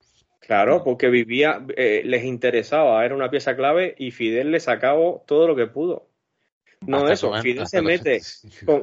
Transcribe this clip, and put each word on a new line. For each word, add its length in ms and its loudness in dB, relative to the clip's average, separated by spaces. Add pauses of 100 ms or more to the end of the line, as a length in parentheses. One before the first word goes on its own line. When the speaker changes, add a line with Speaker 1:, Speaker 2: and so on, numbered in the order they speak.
(400)
Speaker 1:
Claro, 440 2
porque 240 0
vivía, 560 2 (120)
eh, 280 0
les 200 -2
interesaba, 800 0
era 100 -2
una 160 -4
pieza 260 -2
clave 420 0
y 120 -8
Fidel 420 -2
le 80 0
sacaba 400 0 (260)
todo 220 4
lo 80 0
que 100 0
pudo. 420 -6 (720)
No 160 -2
Speaker 2:
Hasta 160 4
Speaker 1:
eso, 160 -2
Speaker 2:
comen-, 120 -2
Speaker 1:
Fidel 200 -2
Speaker 2:
hasta 160 -4
Speaker 1:
se 40 2
Speaker 2:
los 80 0
Speaker 1:
mete 300 0 (220)
Speaker 2:
<laughs> 240 -20
Speaker 1:
con, 160 4